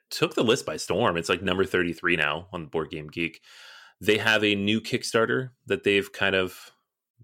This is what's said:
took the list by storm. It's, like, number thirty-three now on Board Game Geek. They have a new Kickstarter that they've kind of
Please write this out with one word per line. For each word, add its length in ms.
took 240
the 80
list 200
by 140
storm. 400
It's, 120
like, 120
number 240
thirty-three 520
now 360
on 140
Board 240
Game 160
Geek. 340
They 200
have 240
a 100
new 260
Kickstarter 720
that 180
they've 280
kind 240
of 360